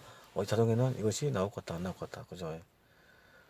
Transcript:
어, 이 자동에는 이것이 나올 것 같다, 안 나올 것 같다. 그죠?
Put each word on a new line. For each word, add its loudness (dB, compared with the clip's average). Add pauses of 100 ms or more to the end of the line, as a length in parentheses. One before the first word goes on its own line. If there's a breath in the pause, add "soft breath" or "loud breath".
(340 loud breath)
어, 0
이 -4
자동에는 4
이것이 0
나올 2
것 -8
같다, -6
안 -4
나올 -4
것 -8
같다. -12
그죠? -8 (920 soft breath)